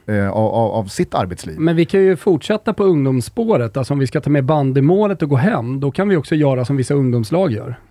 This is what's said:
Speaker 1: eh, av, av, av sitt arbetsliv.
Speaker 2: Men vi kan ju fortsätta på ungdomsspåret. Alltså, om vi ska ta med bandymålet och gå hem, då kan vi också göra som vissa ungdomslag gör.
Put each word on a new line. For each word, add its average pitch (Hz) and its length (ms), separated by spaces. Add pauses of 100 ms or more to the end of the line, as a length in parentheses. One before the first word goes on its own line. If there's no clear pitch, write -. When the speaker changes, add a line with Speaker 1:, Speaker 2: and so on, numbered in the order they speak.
Speaker 1:
eh, 101 240
av, 101 240
av, 113 160
av 110 140
sitt 131 300
arbetsliv. 110 440
Speaker 2:
Men 165 180
vi 170 80
kan 196 160
ju 190 160
fortsätta 180 560
på 202 120
ungdomsspåret. 139 920
Alltså, 135 180
om 143 40
vi 139 80
ska 151 140
ta 151 100
med 143 140
bandymålet 151 800
och 156 60
gå 143 80
hem, 135 440
då 143 100
kan 190 180
vi 196 80
också 151 180
göra 139 300
som 139 120
vissa 131 180
ungdomslag 135 580
gör. 110 240 (140)